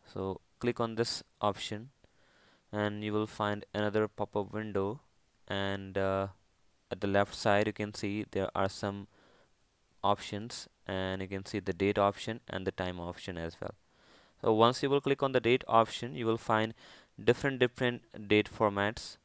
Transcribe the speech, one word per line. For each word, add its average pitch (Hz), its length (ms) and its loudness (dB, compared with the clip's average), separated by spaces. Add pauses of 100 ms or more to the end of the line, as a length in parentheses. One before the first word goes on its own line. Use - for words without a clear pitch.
(120)
So 95 280 -6 (200)
click 120 200 -2
on 117 140 -2
this 117 280 -2 (180)
option 104 500 -2 (840)
and 104 320 -2
you 107 80 -2
will 107 140 0
find 104 380 -2 (100)
another 104 340 0
pop-up 104 440 -4
window, 107 480 -2 (460)
and, 98 500 -4
uh, 98 320 2 (600)
at 92 100 -8
the 101 60 -2
left 101 280 2
side 104 320 4
you 104 60 -2
can 104 200 -6
see 104 380 -4
there 95 240 -2
are 98 140 2
some 101 400 -6 (920)
options, 101 680 -2 (180)
and 95 360 -2
you 95 60 -8
can 95 160 -6
see 104 160 -4
the 95 120 -2
date 98 260 2
option 101 500 2
and 92 180 -6
the 95 60 -2
time 90 260 -6
option 87 380 -8
as 82 240 -8
well. - 140 -10 (640)
So 110 140 4
once 117 280 6
you 143 80 0
will 139 100 2
click 139 220 0
on 139 100 0
the 127 80 4
date 117 280 4
option, 113 460 2
you 123 120 -4
will 113 120 2
find 110 360 0 (480)
different, 127 360 2
different 123 720 0
date 107 220 6
formats. 101 760 0